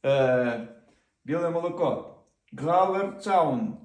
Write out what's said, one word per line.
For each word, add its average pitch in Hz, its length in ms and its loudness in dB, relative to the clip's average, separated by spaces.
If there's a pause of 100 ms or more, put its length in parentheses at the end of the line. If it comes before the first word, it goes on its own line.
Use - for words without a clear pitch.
Е, 127 640 2 (560)
біле 170 260 -2
молоко. 170 640 -2 (380)
Grauer 185 720 0
Zaun. 147 500 0 (120)